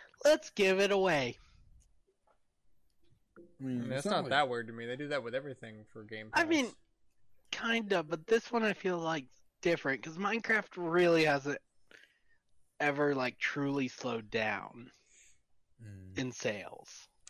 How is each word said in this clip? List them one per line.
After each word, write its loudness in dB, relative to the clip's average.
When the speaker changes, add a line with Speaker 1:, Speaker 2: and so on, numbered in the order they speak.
Speaker 1:
Let's 6
give 4
it 4
away." 2
Speaker 2:
I -10
mean, -2
Speaker 3:
I -4
mean, -6
Speaker 2:
it's -4
Speaker 3:
that's -4
not 0
Speaker 2:
like -6
Speaker 3:
that 4
weird -4
to -10
me. -10
They -6
do -8
that -2
with -8
everything -10
for -14
Game -12
Pass. 2
Speaker 1:
I -4
mean, 2
kinda, 0
but -6
this 2
one 0
I 2
feel -2
like -2
different, 0
'cause -12
Minecraft 0
really 6
hasn't 2
ever, 2
like, -2
truly 0
slowed -6
down -4
Speaker 2:
Mm. -16
Speaker 1:
in -4
sales. -8